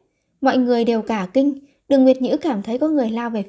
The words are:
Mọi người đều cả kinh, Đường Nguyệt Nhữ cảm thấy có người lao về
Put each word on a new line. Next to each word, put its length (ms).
Mọi 180
người 260
đều 180
cả 300
kinh, 260
Đường 160
Nguyệt 180
Nhữ 140
cảm 260
thấy 160
có 100
người 220
lao 200
về 180